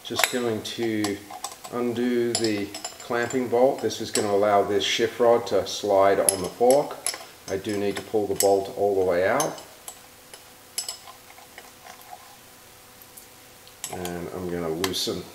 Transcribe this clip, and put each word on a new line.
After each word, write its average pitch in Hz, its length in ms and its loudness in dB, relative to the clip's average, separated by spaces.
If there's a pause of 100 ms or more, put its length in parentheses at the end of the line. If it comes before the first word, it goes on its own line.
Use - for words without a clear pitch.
Just - 300 0
going 117 300 -2
to 107 540 -4 (540)
undo 120 640 -2
the 107 340 -2 (320)
clamping 120 480 -2
bolt. 123 340 2
This 110 200 -2
is 107 100 -8
gonna 107 200 -2
allow 101 320 4
this 98 200 0
shift - 340 0
rod 117 300 6
to 92 180 2
slide 98 540 4
on 98 220 0
the 87 80 -4
fork. 135 480 2 (520)
I 95 60 -2
do 101 220 -4
need 101 180 -2
to 87 60 -8
pull 104 260 -2
the 98 80 -2
bolt 98 420 4
all 101 220 2
the 92 100 2
way 90 160 2
out. 131 360 0 (4000)
And 87 420 -8
I'm 92 140 -6
gonna 87 180 -2
loosen 92 560 -2 (120)